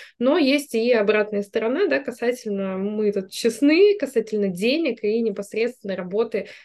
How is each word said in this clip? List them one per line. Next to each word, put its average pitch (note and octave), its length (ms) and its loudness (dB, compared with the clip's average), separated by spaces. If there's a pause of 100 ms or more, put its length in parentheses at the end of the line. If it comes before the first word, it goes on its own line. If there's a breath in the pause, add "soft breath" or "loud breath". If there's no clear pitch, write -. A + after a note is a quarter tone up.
(180 loud breath)
но C4+ 200 4
есть C#4+ 360 2
и A#3 180 2
обратная G#3 500 2
сторона, A#3+ 460 -2
да, C#4 120 0
касательно, A3 800 -4
мы G#3 340 -2
тут G3 180 -6
честны, D#4 680 4
касательно G#3+ 500 -2
денег A#3+ 560 -2
и A3 180 0
непосредственно G#3+ 760 -4
работы G3 520 -4 (160 loud breath)